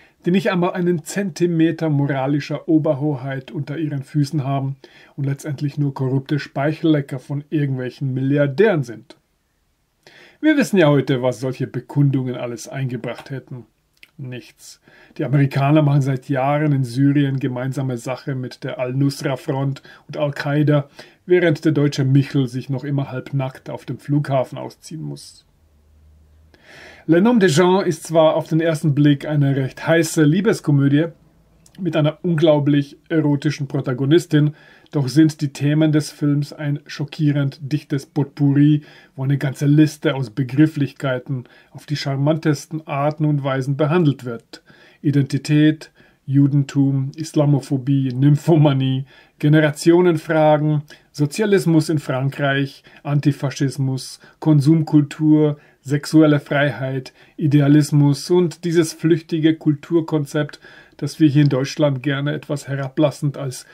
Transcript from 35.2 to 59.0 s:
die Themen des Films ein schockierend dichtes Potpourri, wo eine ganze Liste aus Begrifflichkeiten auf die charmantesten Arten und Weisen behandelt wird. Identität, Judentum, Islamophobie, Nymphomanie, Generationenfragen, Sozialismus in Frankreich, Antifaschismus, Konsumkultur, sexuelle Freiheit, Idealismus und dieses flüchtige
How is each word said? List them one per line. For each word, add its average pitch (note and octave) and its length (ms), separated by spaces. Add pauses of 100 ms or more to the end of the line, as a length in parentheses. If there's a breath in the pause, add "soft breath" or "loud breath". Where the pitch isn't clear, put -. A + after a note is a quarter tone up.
die C#3 120
Themen D3+ 380
des D3 180
Films C#3+ 420
ein D3 360
schockierend C#3+ 760
dichtes C#3+ 460
Potpourri, C#3+ 760 (340 loud breath)
wo C3+ 80
eine C#3 140
ganze C#3+ 300
Liste D3+ 480
aus B2+ 160
Begrifflichkeiten C3+ 1120 (280 soft breath)
auf - 140
die D3 100
charmantesten D3+ 920
Arten D3+ 380
und D3 180
Weisen C3+ 340
behandelt D3+ 480
wird. - 380 (400 soft breath)
Identität, D3+ 880 (340 soft breath)
Judentum, C#3 880
Islamophobie, C#3 960
Nymphomanie, C3+ 920 (320 soft breath)
Generationenfragen, D#3 1400 (300 loud breath)
Sozialismus E3 800
in D#3 100
Frankreich, C3+ 840 (200 loud breath)
Antifaschismus, C#3 1160 (200 soft breath)
Konsumkultur, D3+ 1160 (280 soft breath)
sexuelle D3 540
Freiheit, C3+ 720 (240 soft breath)
Idealismus C#3+ 920
und F3+ 340
dieses E3 260
flüchtige D#3+ 640